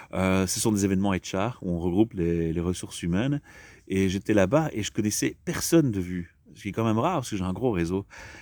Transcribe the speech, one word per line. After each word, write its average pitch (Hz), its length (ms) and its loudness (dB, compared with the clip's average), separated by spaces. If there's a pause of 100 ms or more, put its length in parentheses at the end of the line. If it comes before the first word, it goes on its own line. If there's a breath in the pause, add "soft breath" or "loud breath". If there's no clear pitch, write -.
(140 loud breath)
Euh, 92 340 2
ce 107 120 -4
sont 113 120 2
des 101 140 2
événements 98 280 2
H - 220 -4
R 107 260 -2
où 92 100 -4
on 85 80 -2
regroupe 90 340 2
les, 85 400 0
les 85 80 -2
ressources 90 420 -6
humaines. 120 380 0 (480 loud breath)
Et 95 180 2
j'étais 98 260 0
là-bas 101 380 4
et 107 120 -4
je - 100 -6
connaissais - 500 -2
personne 160 480 2
de 98 80 -2
vue. 90 380 -6 (180)
Ce - 60 -20
qui 101 80 -6
est - 20 -6
quand 113 140 0
même 110 140 2
rare 175 160 0
parce 131 160 -4
que 110 40 -6
j'ai 92 80 -2
un 92 80 -2
gros 113 200 0
réseau. 90 340 0 (360 loud breath)